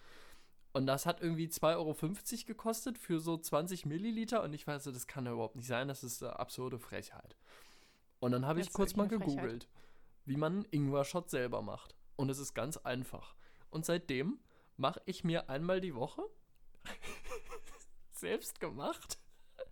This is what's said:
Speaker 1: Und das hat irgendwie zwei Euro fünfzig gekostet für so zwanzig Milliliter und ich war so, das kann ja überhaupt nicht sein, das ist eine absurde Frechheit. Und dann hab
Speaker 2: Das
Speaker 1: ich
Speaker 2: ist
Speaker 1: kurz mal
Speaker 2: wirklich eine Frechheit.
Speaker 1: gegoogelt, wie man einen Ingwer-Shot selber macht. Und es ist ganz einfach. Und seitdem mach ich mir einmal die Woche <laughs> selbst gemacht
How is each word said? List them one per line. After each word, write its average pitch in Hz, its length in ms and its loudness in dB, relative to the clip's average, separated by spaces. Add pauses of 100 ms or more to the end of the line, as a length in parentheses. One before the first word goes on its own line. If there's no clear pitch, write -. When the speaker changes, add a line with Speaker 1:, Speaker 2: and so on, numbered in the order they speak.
(720)
Speaker 1:
Und 135 140 6
das 139 180 6
hat 170 160 2
irgendwie 165 260 2
zwei 160 300 6
Euro 156 160 2
fünfzig 185 520 -2
gekostet 226 520 -2
für 165 240 2
so 165 160 2
zwanzig 165 480 2
Milliliter 220 580 2
und - 100 0
ich 147 140 -8
war 147 140 0
so, 139 100 -4
das 123 160 -6
kann 131 180 -2
ja 120 60 0
überhaupt 113 240 0
nicht 120 120 -8
sein, 127 200 2
das 135 160 -4
ist 123 180 -6
eine 123 160 -6
absurde 127 420 -2
Frechheit. - 580 -10 (840)
Und 123 120 6
dann 127 120 4
hab 156 120 4
Speaker 2:
Das 185 80 2
Speaker 1:
ich - 60 -6
Speaker 2:
ist - 20 -10
Speaker 1:
kurz 190 240 4
mal 202 120 6
Speaker 2:
wirklich 190 220 2
eine 139 80 2
Frechheit. 131 40 -2 (180)
Speaker 1:
gegoogelt, - 60 -18 (580)
wie 135 100 0
man 156 180 4
einen 202 180 0
Ingwer-Shot 143 580 4
selber 123 320 2
macht. - 340 -8 (220)
Und 135 120 4
es 135 80 2
ist 139 160 -6
ganz 123 220 0
einfach. - 580 -4 (360)
Und 160 160 -2
seitdem 170 540 2 (360)
mach 135 300 2
ich - 180 -4
mir 165 260 2
einmal 170 300 2
die 180 160 -2
Woche 135 260 -2 (640)
<laughs> - 80 -6 (1200)
selbst - 480 -2
gemacht - 600 -2 (520)